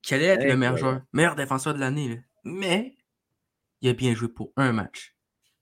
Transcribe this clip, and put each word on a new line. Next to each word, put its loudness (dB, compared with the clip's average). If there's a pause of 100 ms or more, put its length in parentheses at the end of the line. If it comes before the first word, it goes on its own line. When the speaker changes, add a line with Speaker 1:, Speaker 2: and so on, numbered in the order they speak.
Speaker 1:
qu'il -4
allait 2
être 4
le 4
meilleur 2
Speaker 2:
Incroyable. -2
Speaker 1:
joueur, -2 (100)
meilleur 2
défenseur -2
de -6
l'année, -2
là. -6 (260)
Mais, -2 (840)
il 2
a 2
bien 2
joué -4
pour -10
un 2
match. -6 (480)